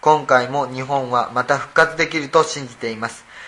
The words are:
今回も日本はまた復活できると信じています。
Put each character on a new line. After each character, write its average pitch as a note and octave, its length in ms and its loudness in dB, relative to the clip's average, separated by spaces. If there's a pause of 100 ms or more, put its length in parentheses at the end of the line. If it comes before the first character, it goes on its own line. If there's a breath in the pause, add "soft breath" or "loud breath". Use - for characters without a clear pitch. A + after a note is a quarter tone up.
今 D3+ 240 4
回 B2+ 220 4
も C#3 200 -2
日 C3 160 -8
本 C3 280 -2
は A#2+ 220 0
ま B2 100 0
た C#3+ 140 2
復 - 160 -8
活 E3 240 2
で D#3+ 100 0
き D#3+ 100 -6
る C#3 120 -6
と D#3 140 4
信 D3 240 -6
じ A#2 100 -18
て A#2 140 -6
い A2 60 -10
ま A2+ 120 -6
す。 - 160 -18 (220 loud breath)